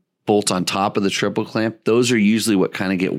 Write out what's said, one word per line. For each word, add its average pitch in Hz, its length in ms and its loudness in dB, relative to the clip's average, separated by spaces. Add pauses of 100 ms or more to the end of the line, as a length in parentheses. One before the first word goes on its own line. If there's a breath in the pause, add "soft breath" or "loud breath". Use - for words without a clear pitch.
(260)
bolt 104 260 2
on 90 140 -2
top 101 320 -2
of 104 60 -2
the 98 60 0
triple 104 360 -4
clamp, 113 400 -4
those 120 260 2
are 123 60 2
usually 107 380 2
what 92 180 0
kinda 95 220 -4
get 90 240 -2